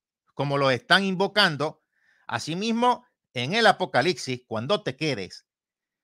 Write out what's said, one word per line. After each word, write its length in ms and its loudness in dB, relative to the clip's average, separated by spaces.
como 240 -2
lo 120 4
están 320 2
invocando, 800 0
así 300 -6
mismo 500 0
en 220 -4
el 120 2
Apocalipsis, 800 0
cuando 360 -2
te 140 -6
quedes, 500 -6